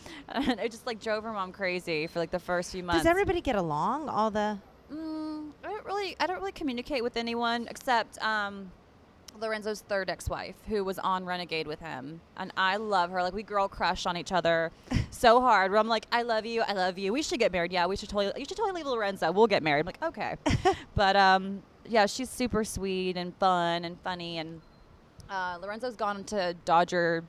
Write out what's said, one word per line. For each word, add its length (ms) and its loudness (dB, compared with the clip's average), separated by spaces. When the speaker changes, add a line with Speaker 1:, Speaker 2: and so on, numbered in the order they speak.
Speaker 1:
<laughs> 180 -16
And 300 0
it 120 -2
just, 140 -16
like, 160 -6
drove 220 -2
her 100 -8
mom 200 -4
crazy 540 -2
for, 120 -6
like, 120 -2
the 80 -2
first 340 -2
few 100 -8
months. 200 2
Speaker 2:
Does 60 6
everybody 320 2
get 140 0
along? 540 0
All 200 0
the 300 -2
Speaker 1:
Mm, 600 -10
I 40 -10
don't 160 -10
really, 340 -4
I 80 0
don't 120 -6
really 140 -6
communicate 500 -4
with 140 -4
anyone 520 -2
except, 520 -2
um, 500 -4
Lorenzo's 420 -4
third 280 -2
ex-wife, 460 -6
who 160 0
was 140 -4
on 280 0
Renegade 420 -4
with 120 -8
him. 420 -10
And 200 -8
I 200 2
love 340 2
her. 100 0
Like, 140 0
we 80 -6
girl 240 2
crush 400 -2
on 100 -2
each 140 -8
other 400 2
Speaker 2:
<laughs> 220 0
Speaker 1:
so 300 8
hard. 300 6
Where 80 6
I'm 80 4
like, 240 -2
"I 120 2
love 220 0
you. 160 -2
I 120 0
love 240 0
you. 160 0
We 80 0
should 180 -2
get 120 4
married. 200 0
Yeah, 140 2
we 120 0
should 120 -12
totally, 300 0
you 60 -8
should 120 -10
totally 240 0
leave 60 -8
Lorenzo. 440 0
We'll 160 6
get 140 4
married." 200 4
I'm 60 -2
like, 160 -12
"Okay." 420 -4
Speaker 2:
<laughs> 500 2
Speaker 1:
But, 200 4
um, 460 6
yeah, 200 4
she's 240 -6
super 320 0
sweet 540 -4
and 200 -6
fun 480 2
and 160 -10
funny. 380 -6
And, 200 -10
uh, 320 -4
Lorenzo's 340 -6
gone 300 -2
to 300 0
Dodger 640 4